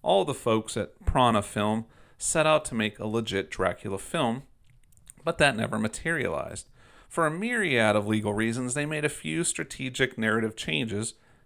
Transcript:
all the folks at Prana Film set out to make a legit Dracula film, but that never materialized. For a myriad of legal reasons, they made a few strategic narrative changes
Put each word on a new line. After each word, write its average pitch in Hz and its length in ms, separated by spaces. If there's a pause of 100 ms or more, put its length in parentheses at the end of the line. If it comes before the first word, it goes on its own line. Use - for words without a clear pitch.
all 185 240
the 151 80
folks - 460
at - 260
Prana 117 380
Film 107 420 (320)
set - 300
out 156 180
to - 100
make 110 240
a - 80
legit 107 440
Dracula 95 480
film, 131 460 (800)
but 135 120
that 139 200
never 110 220
materialized. 110 920 (380)
For 165 180
a 151 40
myriad 165 640
of 104 120
legal 107 260
reasons, 113 400
they 147 140
made 151 180
a 147 60
few 160 340
strategic 131 720
narrative 110 400
changes 117 560 (340)